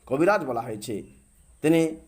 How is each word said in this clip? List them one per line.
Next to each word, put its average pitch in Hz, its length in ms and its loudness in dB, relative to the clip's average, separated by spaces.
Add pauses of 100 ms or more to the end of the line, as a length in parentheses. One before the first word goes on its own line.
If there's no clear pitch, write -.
কবিরাজ 170 400 2
বলা 120 160 -4
হয়েছে। 110 420 -8 (580)
তিনি 160 340 2 (120)